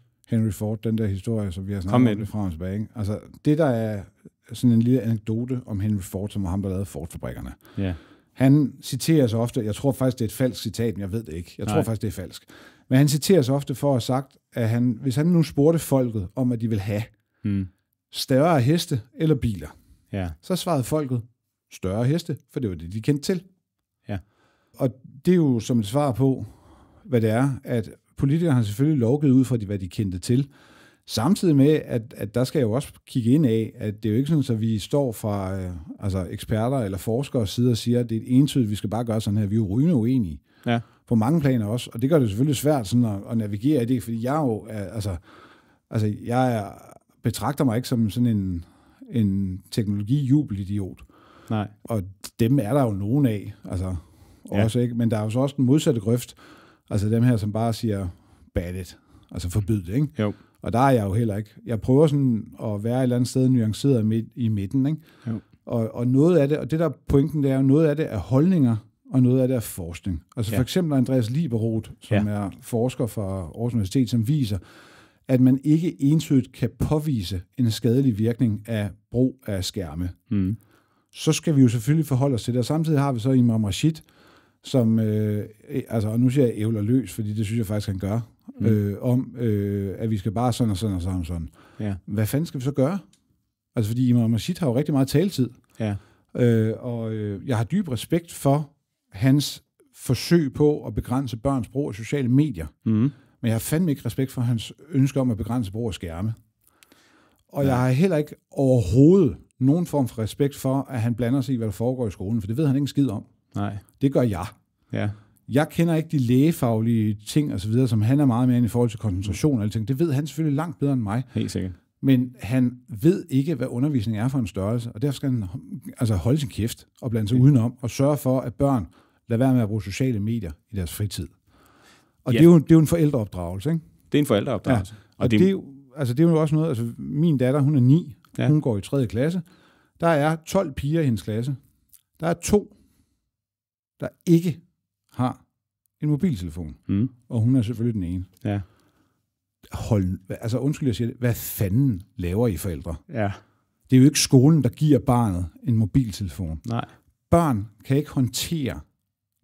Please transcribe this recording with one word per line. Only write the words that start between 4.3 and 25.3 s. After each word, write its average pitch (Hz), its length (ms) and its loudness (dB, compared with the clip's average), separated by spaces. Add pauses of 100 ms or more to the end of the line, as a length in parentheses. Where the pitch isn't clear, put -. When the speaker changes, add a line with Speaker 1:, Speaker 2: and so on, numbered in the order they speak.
Speaker 1:
sådan 120 220 2
en 113 60 4
lille 123 200 4
anekdote 113 640 -4
om 104 140 -6
Henry 104 220 -2
Ford, 98 280 -8
som 101 140 -6
var 92 60 -2
ham, 95 120 -2
der 95 80 -4
lavede 95 160 -4
Ford-fabrikkerne. 69 680 -12 (260)
Speaker 2:
Ja. 95 160 -4 (400)
Speaker 1:
Han 135 400 4 (100)
citerer 143 440 2
så 107 100 0
ofte, 120 280 -2
jeg 104 100 -4
tror 139 160 0
faktisk, 127 280 -2
det - 60 -2
er - 20 -4
et - 40 -6
falsk 127 300 -4
citat, 113 360 -4
men 101 40 -8
jeg 95 100 -6
ved 110 120 -6
det 76 100 -12
ikke. 85 240 -12
Jeg 101 100 -8
tror 104 80 -2
Speaker 2:
Nej. 104 80 2
Speaker 1:
faktisk, 107 180 -4
det 110 60 -4
er 101 40 -4
falsk. - 320 -12 (460)
Men 131 80 4
han 147 100 6
citerer 151 340 4
så 127 120 0
ofte 139 220 -4
for 143 140 -2
at 139 40 4
have 120 80 2
sagt, 131 360 -6 (160)
at 117 160 0
han, 120 320 2
hvis 135 140 -2
han 151 120 2
nu 170 160 4
spurgte 156 360 2
folket 117 560 0
om, 131 120 0
hvad 123 100 0
de 113 120 -4
ville 107 120 0
have, 104 220 -4 (400)
Speaker 2:
Mm. 98 240 -2 (440)
Speaker 1:
større 143 500 2
heste 139 400 0 (180)
eller 156 160 2
biler, 98 420 -6 (340)
Speaker 2:
Ja. 92 180 -4 (120)
Speaker 1:
så 185 140 -4
svarede 160 280 -2
folket, 131 380 -2 (500)
større 101 340 -4
heste, 147 320 -2 (140)
for 147 80 -6
det 117 100 -2
var 90 60 -6
det, 82 180 -12
de 110 80 -6
kendte 143 220 -2
til. 185 200 -2 (680)
Speaker 2:
Ja. 101 80 -6 (600)
Speaker 1:
Og 139 120 -2 (360)
det 175 60 4